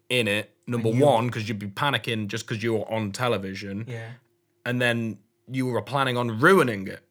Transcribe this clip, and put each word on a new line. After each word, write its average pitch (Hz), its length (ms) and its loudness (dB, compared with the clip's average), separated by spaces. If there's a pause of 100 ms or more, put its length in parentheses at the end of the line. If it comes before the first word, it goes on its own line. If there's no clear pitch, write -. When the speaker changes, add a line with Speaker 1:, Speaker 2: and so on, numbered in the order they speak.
Speaker 1:
in 123 180 2
it, 104 240 -2 (160)
number 117 220 0
Speaker 2:
And 120 100 2
you 139 60 6
Speaker 1:
one, 120 260 4
'cause 110 180 -4
you'd 110 80 -4
be 101 100 -8
panicking 113 600 -2
just 113 180 -8
'cause 110 160 -6
you 117 140 0
were - 160 -4
on 110 200 -2
television. 101 760 -4
Speaker 2:
Yeah. 117 240 -12 (560)
Speaker 1:
And 123 120 -2
then 117 380 0 (340)
you 131 140 -2
were 117 160 -2
planning 131 340 0
on 120 240 -2
ruining 127 480 6
it - 240 -12